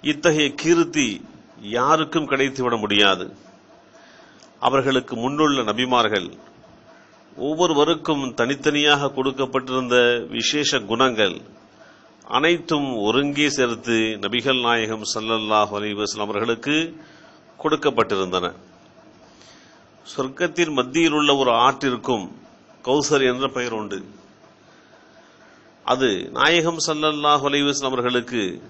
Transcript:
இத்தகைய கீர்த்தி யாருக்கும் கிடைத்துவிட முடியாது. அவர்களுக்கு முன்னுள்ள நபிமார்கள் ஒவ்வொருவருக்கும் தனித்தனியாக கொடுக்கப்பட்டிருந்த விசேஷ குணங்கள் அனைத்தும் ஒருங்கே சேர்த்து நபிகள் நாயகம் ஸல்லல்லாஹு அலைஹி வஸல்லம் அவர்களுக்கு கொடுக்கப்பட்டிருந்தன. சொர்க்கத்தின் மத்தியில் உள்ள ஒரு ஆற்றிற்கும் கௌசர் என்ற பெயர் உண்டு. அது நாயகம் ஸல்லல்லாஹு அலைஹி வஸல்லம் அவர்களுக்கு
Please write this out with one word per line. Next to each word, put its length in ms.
இத்தகைய 520
கீர்த்தி 680
யாருக்கும் 680
கிடைத்துவிட 500
முடியாது. 580
அவர்களுக்கு 560
முன்னுள்ள 460
நபிமார்கள் 760
ஒவ்வொருவருக்கும் 960
தனித்தனியாக 720
கொடுக்கப்பட்டிருந்த 1200
விசேஷ 540
குணங்கள் 600
அனைத்தும் 680
ஒருங்கே 540
சேர்த்து 720
நபிகள் 420
நாயகம் 400
ஸல்லல்லாஹு 640
அலைஹி 240
வஸல்லம் 180
அவர்களுக்கு 840
கொடுக்கப்பட்டிருந்தன. 960
சொர்க்கத்தின் 560
மத்தியில் 400
உள்ள 240
ஒரு 140
ஆற்றிற்கும் 840
கௌசர் 500
என்ற 160
பெயர் 240
உண்டு. 320
அது 480
நாயகம் 540
ஸல்லல்லாஹு 600
அலைஹி 220
வஸல்லம் 140
அவர்களுக்கு 840